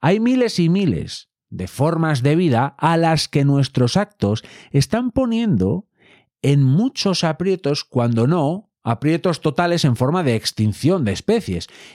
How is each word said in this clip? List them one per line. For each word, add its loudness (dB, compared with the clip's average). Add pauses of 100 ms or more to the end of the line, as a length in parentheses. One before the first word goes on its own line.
Hay 2
miles 0
y 4
miles -2 (180)
de -10
formas -2
de 2
vida 0
a 0
las 0
que 0
nuestros 2
actos -2 (260)
están 0
poniendo 0 (560)
en 4
muchos 0
aprietos, -2
cuando 0
no, -2 (100)
aprietos -2
totales -2
en 4
forma 0
de 2
extinción -2
de 0
especies, -4 (260)